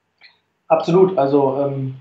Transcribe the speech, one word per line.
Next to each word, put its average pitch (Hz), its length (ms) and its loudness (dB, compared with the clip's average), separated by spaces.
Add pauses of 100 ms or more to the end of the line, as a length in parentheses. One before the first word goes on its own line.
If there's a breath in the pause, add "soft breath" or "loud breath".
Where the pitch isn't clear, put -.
(680 soft breath)
Absolut, 170 480 2
also, 139 420 0
ähm, 135 420 -6